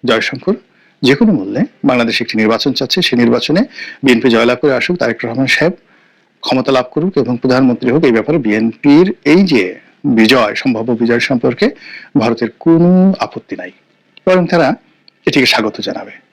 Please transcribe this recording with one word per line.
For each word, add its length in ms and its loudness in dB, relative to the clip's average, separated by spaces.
জয়শঙ্কর 480 -2
যে 120 4
কোনো 180 2
মূল্যে 320 -2
বাংলাদেশে 400 0
একটি 120 -8
নির্বাচন 360 0
চাচ্ছে, 300 -4
সেই 160 -2
নির্বাচনে 420 0
বিএনপি 260 2
জয়লাভ 320 2
করে 140 2
আসুক, 220 -2
তারেক 280 -4
রহমান 220 -4
সাহেব 260 0
ক্ষমতা 320 -2
লাভ 180 0
করুক 280 -2
এবং 180 -2
প্রধানমন্ত্রী 540 0
হোক, 140 0
এই 80 2
ব্যাপারে 260 0
বিএনপির 760 2
এই 200 4
যে 360 -2
বিজয়, 500 2
সম্ভাব্য 380 -2
বিজয় 280 0
সম্পর্কে 500 -2
ভারতের 300 -2
কোনো 600 4
আপত্তি 380 -8
নাই, 160 -14
বরং 200 2
তারা 280 0
এটিকে 200 2
স্বাগত 340 -2
জানাবে। 320 -10